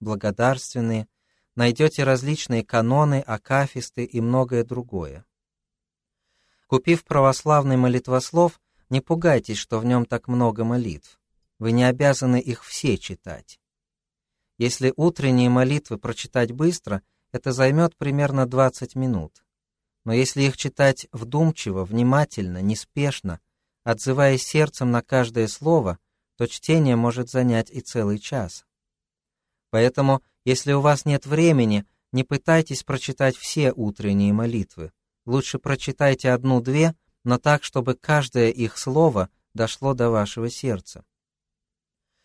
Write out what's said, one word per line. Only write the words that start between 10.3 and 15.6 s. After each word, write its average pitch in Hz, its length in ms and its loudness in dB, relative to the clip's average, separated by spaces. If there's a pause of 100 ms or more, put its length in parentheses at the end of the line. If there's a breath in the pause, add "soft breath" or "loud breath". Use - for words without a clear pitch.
молитв. 113 540 -6 (400)
Вы 113 140 -2
не 123 120 4
обязаны 127 560 2
их 123 240 -8
все - 340 -2
читать. - 600 -16 (1000)
Если 127 380 0
утренние 135 520 2
молитвы 127 500 0